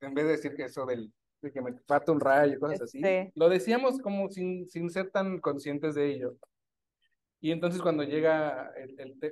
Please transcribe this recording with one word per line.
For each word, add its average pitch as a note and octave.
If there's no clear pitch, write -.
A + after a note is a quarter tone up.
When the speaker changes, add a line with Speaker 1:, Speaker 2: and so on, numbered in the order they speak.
Speaker 1:
en C#3
vez D3
de D#3+
decir D3
que C3+
eso C3
del, A#2
de C#3+
que C3+
me B2
parte C#3+
un D3+
rayo C#3
y C3+
cosas D3
así, -
Speaker 2:
Sí. F#3+
Speaker 1:
lo E3+
decíamos A#3
como G3+
sin, F3+
sin E3+
ser F#3+
tan F#3+
conscientes D3
de C#3+
ello. B2+
Y D#3
entonces F3
cuando D#3+
llega D3+
el, C3+
el, C3+